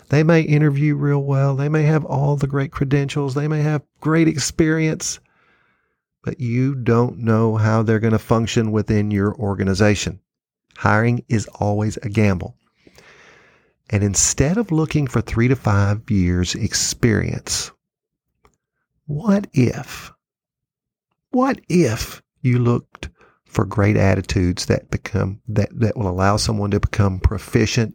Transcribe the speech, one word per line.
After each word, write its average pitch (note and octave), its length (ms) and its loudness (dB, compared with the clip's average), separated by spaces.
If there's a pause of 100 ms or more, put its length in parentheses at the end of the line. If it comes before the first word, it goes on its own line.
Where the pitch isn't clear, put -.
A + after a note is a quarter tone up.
They D3 140 4
may E3 180 4
interview D3 540 2
real C#3+ 280 0
well. C#3 320 0
They C#3+ 140 -2
may D#3 140 2
have D#3 220 2
all C#3+ 300 0
the C#3 120 -2
great C#3 240 -4
credentials. C#3 640 -2
They D3 120 -2
may D3+ 140 -2
have D3+ 220 -2 (160)
great D#3+ 280 2
experience, D#3+ 920 -2 (1040)
but - 160 -8
you B2+ 340 -2
don't A#2+ 460 0
know A2+ 380 2
how A2 260 2
they're A2 160 2
gonna A2 180 2
function A2+ 540 0
within G#2+ 400 0
your G2+ 240 0
organization. G2 840 0 (580)
Hiring A#2 520 0
is G#2+ 180 0 (120)
always G#2 380 -2
a - 120 -8
gamble. G2+ 460 0 (1300)
And G2+ 140 0
instead C3+ 540 0
of A#3 140 -2
looking D#3 340 0
for A#2+ 160 0
three A2+ 260 0
to C3 80 2
five G2+ 540 0
years F2+ 460 0
experience, - 1160 -2 (1300)
what G3 480 -2
if, - 580 -2 (1200)
what B3+ 280 0 (100)
if D3 540 0 (180)
you B2 160 2
looked A#2+ 520 -2 (360)
for - 200 0
great G#2 320 2
attitudes F#2+ 680 0
that - 220 -2
become, G2 600 -4
that, G#2 280 0
that A2+ 200 0
will A2 100 -2
allow F#2+ 300 2
someone G2+ 340 -2
to G2+ 80 2
become F#2+ 400 0
proficient A2 760 0